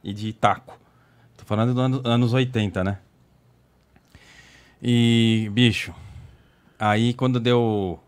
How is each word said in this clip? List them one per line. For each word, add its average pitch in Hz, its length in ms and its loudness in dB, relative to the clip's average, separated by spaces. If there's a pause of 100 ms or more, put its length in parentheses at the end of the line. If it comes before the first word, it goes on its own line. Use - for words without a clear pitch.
E 101 120 -10
de 110 180 -10
taco. - 460 -2 (580)
Tô - 80 -20
falando 117 300 0
dos 127 80 0
ano-, 131 200 -2
anos 120 300 2
oitenta, 113 500 0
né? 101 140 -2 (1800)
E, 117 720 2
bicho, 120 400 2 (880)
aí 110 340 0
quando 127 260 -2
deu 110 680 0